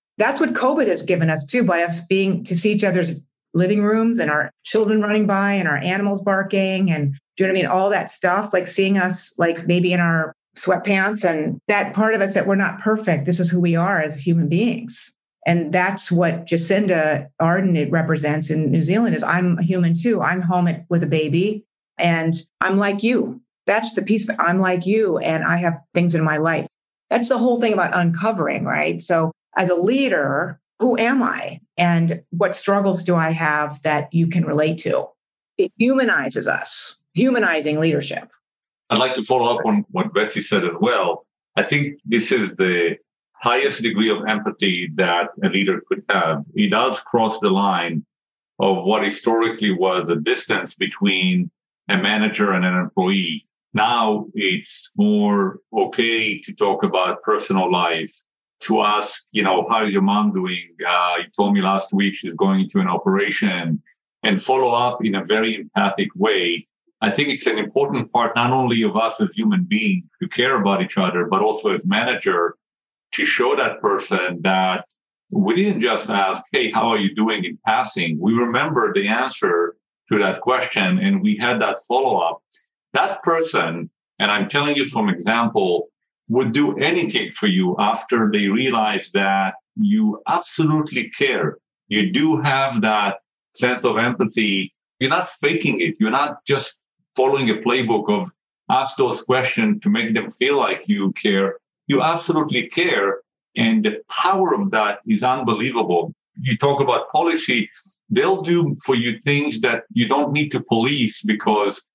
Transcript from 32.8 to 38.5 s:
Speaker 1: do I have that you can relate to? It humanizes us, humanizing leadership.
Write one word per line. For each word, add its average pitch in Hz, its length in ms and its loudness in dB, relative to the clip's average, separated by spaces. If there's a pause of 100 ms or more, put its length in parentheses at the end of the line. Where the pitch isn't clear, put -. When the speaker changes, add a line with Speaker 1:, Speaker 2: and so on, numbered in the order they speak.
Speaker 1:
do 175 120 2
I 160 160 2
have 151 520 -2
that 151 300 -2
you 165 140 2
can 165 180 0
relate 156 340 0
to? - 280 -2 (500)
It 185 200 0
humanizes 226 720 0
us, - 520 -6 (140)
humanizing 170 680 0
leadership. 147 500 -2 (600)